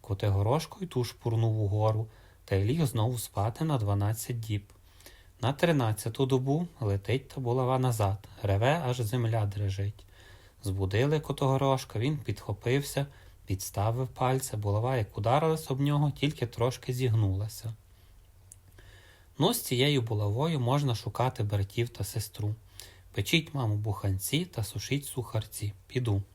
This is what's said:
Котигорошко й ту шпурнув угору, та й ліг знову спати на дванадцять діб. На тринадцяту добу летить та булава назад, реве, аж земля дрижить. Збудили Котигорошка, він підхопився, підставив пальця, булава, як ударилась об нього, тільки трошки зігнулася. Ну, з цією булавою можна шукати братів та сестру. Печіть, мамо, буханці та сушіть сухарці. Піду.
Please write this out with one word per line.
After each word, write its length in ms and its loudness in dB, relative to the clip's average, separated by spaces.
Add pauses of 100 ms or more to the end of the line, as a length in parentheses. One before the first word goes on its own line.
Котигорошко 800 0
й 40 -4
ту 180 -2
шпурнув 580 0
угору, 460 2 (380)
та 100 0
й 80 4
ліг 220 2
знову 320 0
спати 480 -2
на 120 2
дванадцять 600 0
діб. 240 -4 (800)
На 120 0
тринадцяту 720 2
добу 420 2 (120)
летить 480 -2
та 140 -8
булава 380 2
назад, 480 2 (160)
реве, 420 4
аж 160 0
земля 440 0
дрижить. 600 -4 (580)
Збудили 560 0
Котигорошка, 800 0
він 180 0
підхопився, 880 -2 (400)
підставив 640 -2
пальця, 500 -2
булава, 400 0
як 200 -4
ударилась 540 2
об 100 0
нього, 300 2
тільки 360 -2
трошки 460 -2
зігнулася. 800 0 (1600)
Ну, 160 4
з 80 -2
цією 400 2
булавою 580 0
можна 360 2
шукати 480 -2
братів 460 0
та 140 -8
сестру. 520 -4 (560)
Печіть, 420 0
мамо, 220 0
буханці 680 -2
та 180 -6
сушіть 420 -4
сухарці. 680 -6 (140)
Піду. 340 0 (120)